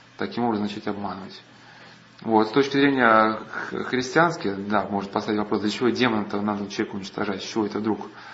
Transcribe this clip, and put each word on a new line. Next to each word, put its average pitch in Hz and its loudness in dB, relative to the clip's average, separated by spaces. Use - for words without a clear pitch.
таким 117 -4
образом 107 0
начать 104 -6
обманывать. 98 -8
Вот. 110 4
С - -8
точки 139 2
зрения 117 6
х-, - -6
христианской, 127 0
да, 101 0
может 98 -4
поставить 107 -2
вопрос, 104 0
для 104 0
чего 120 0
демона-то 107 0
надо 104 -2
человека - -6
уничтожать, 98 -6
с - -10
чего 107 -2
это 104 -4
вдруг? 110 -2